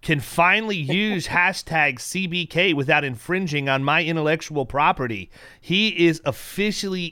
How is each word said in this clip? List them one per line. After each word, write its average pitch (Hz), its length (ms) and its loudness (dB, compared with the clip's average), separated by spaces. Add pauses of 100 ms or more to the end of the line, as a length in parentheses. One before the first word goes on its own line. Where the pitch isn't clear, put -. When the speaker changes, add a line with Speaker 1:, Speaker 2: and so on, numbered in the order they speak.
Speaker 1:
can 156 200 0
finally 202 560 2
use 180 500 -2
Speaker 2:
<laughs> - 0 -
Speaker 1:
hashtag 160 720 0
C 190 260 -6
B 175 220 -4
K 180 260 2
without 147 300 2
infringing 147 640 -2
on 135 140 2
my 151 200 2
intellectual 156 640 0
property. 127 640 -2 (320)
He 202 280 2 (180)
is 160 180 2
officially 185 880 -4